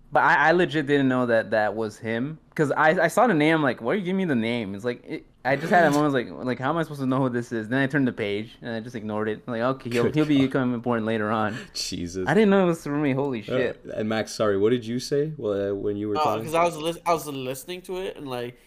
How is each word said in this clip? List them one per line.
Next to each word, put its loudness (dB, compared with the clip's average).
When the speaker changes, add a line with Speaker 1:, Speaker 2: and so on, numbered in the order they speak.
Speaker 1:
but 4
I, 6
I 6
legit 2
didn't 4
know 2
that 2
that 2
was -4
him. -4
'Cause 0
I, 4
I 2
saw 4
the 4
name, 4
I'm 2
like, 0
"Why -2
are 0
you -4
giving -2
me 0
the 0
name?" -2
It's -12
like, -6
it, -12
I 0
just -6
had 6
a 4
moment, 2
I 2
was 2
like, -10
like, -2
"How -2
am 0
I 0
supposed -8
to -2
know 2
who 2
this -4
is?" -4
Then 0
I 2
turned 2
the 0
page, -4
and -8
I -6
just -14
ignored -4
it. -8
Like, -4
"Okay, -2
he'll, 0
Speaker 2:
Good 0
Speaker 1:
he'll 2
be 4
Speaker 2:
God. 2
Speaker 1:
coming 0
important -2
later 0
on." -2
Speaker 2:
Jesus. -6
Speaker 1:
I 2
didn't 6
know 6
it 4
was -2
Tsurumi, 0
holy -2
Speaker 2:
Uh, -16
Speaker 1:
shit. -4
Speaker 2:
and -2
Max, -4
sorry, 2
what 4
did 2
you -4
say, -2
well, -2
uh, -2
when -4
you -4
were 0
Speaker 3:
Uh, 0
Speaker 2:
talking? 0
Speaker 3:
'cause -6
I 4
was 0
lis-, -6
I 2
was -4
listening -8
to -10
it, -8
and, -12
like, -8